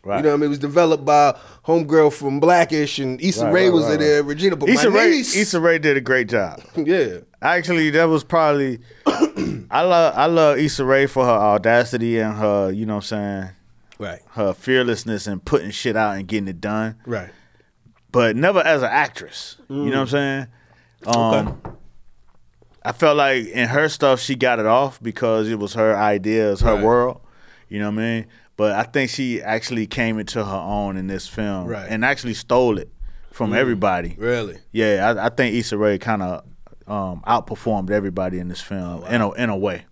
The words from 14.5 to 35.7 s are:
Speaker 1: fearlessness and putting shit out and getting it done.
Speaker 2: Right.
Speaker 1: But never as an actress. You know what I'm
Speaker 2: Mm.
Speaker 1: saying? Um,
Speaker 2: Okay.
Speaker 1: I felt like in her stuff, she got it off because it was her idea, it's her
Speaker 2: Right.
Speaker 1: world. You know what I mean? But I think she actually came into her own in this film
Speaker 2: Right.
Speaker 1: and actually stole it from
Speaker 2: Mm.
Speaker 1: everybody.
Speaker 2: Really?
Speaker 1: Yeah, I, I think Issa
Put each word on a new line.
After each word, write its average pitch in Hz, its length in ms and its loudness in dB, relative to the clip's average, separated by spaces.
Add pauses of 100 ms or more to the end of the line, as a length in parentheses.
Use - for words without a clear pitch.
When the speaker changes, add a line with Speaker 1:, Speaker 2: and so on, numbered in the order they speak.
Speaker 1:
fearlessness 117 720 -2
and 98 180 -8
putting 117 260 0
shit 113 240 -4
out 107 220 0
and 98 100 -10
getting 101 200 -4
it 87 120 -10
done. 110 360 -6 (100)
Speaker 2:
Right. 104 240 -8 (840)
Speaker 1:
But 113 240 2
never 180 260 2
as 147 200 2
an 120 100 -2
actress. - 680 -4 (120)
You 135 60 -8 (160)
know 135 100 0
what 127 120 -2
I'm 139 340 -2
Speaker 2:
Mm. - 0 - (580)
Speaker 1:
saying? 117 100 0
Um, 113 320 2
Speaker 2:
Okay. - 240 -12 (1120)
Speaker 1:
I 120 60 -4
felt 151 260 2
like 135 300 2
in 117 220 0
her 147 200 2
stuff, 135 320 2
she - 140 -4
got 123 240 0
it 107 60 0
off 127 360 0
because 110 480 -2
it 113 100 -4
was 101 140 -6
her 110 220 2
idea, 104 560 0
it's 98 100 -2
her 113 140 4
Speaker 2:
Right. 101 80 -2
Speaker 1:
world. 120 380 2 (460)
You 104 120 -8
know 104 100 -4
what 107 100 -4
I 110 40 -4
mean? 113 220 -4 (320)
But 104 160 2
I 107 100 0
think 127 260 -2
she 123 320 -6
actually 110 460 -6
came 113 320 -4
into 104 260 -6
her 98 120 -8
own 98 400 -4
in 95 100 -8
this 95 200 -8
film 98 400 -6
Speaker 2:
Right. 101 220 -10
Speaker 1:
and 110 160 -4
actually 127 300 -4
stole 120 420 0
it - 120 -10 (420)
from 110 200 -6
Speaker 2:
Mm. 104 60 0
Speaker 1:
everybody. 92 600 -2
Speaker 2:
Really? 113 400 -4 (140)
Speaker 1:
Yeah, 107 460 2
I, 101 80 -4
I 120 40 2
think 120 260 0
Issa 110 220 -4